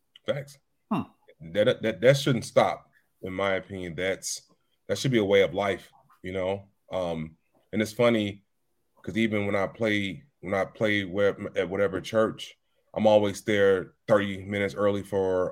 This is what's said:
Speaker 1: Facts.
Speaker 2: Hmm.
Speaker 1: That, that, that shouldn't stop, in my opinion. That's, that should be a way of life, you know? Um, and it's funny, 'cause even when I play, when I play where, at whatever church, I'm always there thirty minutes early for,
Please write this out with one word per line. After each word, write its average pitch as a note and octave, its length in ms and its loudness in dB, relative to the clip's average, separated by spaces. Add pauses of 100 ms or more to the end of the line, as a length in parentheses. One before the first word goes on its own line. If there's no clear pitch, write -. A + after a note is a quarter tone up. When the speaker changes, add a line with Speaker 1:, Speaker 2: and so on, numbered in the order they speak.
(260)
Speaker 1:
Facts. - 320 -8 (340)
Speaker 2:
Hmm. D3+ 100 -2 (500)
Speaker 1:
That, G#2+ 300 2
that, G2+ 180 -2
that C3 160 6
shouldn't B2+ 280 0
stop, F#2 440 0 (340)
in F#2 100 -10
my G2 220 -2
opinion. F#2 420 -8
That's, - 460 -6 (460)
that G2+ 100 -2
should C#3 120 -2
be A#2+ 80 4
a G#2 60 4
way G2 180 4
of E2 120 0
life, F#2+ 360 -4 (320)
you F#2 100 -10
know? F#2+ 320 -4 (280)
Um, E2 440 -6 (360)
and G#2+ 100 0
it's G#2 100 -4
funny, A2 500 0 (600)
'cause F2+ 140 -8
even G#2+ 300 0
when G2+ 100 0
I G2 100 0
play, G#2 560 -4 (180)
when F2+ 140 -6
I F#2+ 100 0
play G#2 400 -2
where, F#2+ 320 0 (200)
at F#2+ 120 0
whatever F#2+ 320 -2
church, - 560 -2 (400)
I'm G#2+ 120 4
always G#2 340 4
there G2 520 2 (120)
thirty G2+ 380 0
minutes G2 320 -4
early G2+ 260 0
for, F#2 500 0